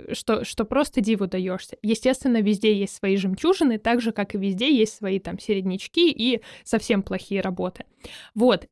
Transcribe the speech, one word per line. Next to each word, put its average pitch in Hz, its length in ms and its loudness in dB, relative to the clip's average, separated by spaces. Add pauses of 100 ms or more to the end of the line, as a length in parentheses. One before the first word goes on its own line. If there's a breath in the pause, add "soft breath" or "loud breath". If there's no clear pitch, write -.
(140)
что, 220 320 -2
что - 200 -4
просто 269 360 0
диву 196 260 0
даёшься. 185 560 -6
Естественно, 233 580 2
везде 208 340 4
есть 196 200 -4
свои 196 220 0
жемчужины, 226 640 2
так 233 220 0
же, 226 100 -2
как 202 240 -4
и 202 40 -4
везде 202 340 0
есть 220 220 4
свои 190 240 -2
там - 200 -10
середнячки 196 720 0
и 226 300 -2 (220 loud breath)
совсем 214 400 0
плохие 185 380 -4
работы. 180 440 -6 (500 loud breath)
Вот, 220 360 2